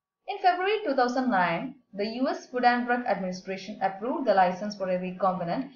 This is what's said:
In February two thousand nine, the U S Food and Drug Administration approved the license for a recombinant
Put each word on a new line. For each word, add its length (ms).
In 120
February 440
two 120
thousand 340
nine, 460
the 120
U 220
S 200
Food 160
and 240
Drug 180
Administration 760
approved 420
the 80
license 420
for 140
a 80
recombinant 800